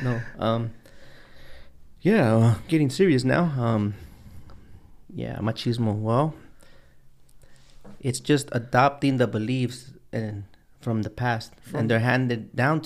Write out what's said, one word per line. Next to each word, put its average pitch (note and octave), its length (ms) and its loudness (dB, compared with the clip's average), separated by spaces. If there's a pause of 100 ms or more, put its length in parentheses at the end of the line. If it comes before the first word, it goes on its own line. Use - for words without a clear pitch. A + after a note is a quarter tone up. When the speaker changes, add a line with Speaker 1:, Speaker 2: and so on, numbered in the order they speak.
Speaker 1:
no. A#2+ 180 -2 (180)
Um, A2+ 320 -2 (1300)
yeah, D#3 340 4
uh, A2+ 200 6 (120)
getting D3+ 220 2
serious C#3+ 340 4
now. C3 200 4 (140)
Um, A2 360 0 (1200)
yeah, A#2 240 -8
machismo. A2+ 580 -2
Well, A#2 380 0 (1700)
it's B2+ 180 -4
just C#3+ 320 0
adopting C3 680 2
the A#2+ 100 4
beliefs A#2+ 640 -4 (200)
and G#2 320 -6 (380)
from A2+ 220 -2
the G#2 80 -4
past, A#2+ 500 -4
Speaker 2:
From - 200 -6
Speaker 1:
and A2+ 100 0
they're A2+ 80 4
handed A#2+ 560 0
down D3 300 2